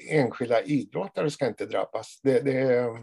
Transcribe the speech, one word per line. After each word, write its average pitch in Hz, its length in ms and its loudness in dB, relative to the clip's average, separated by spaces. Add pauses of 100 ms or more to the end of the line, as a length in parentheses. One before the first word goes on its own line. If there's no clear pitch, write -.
enskilda 120 540 2
idrottare 156 680 -2
ska 135 160 -2
inte 104 180 -4
drabbas. 107 580 -6
Det, 131 160 4
det, 131 480 2 (160)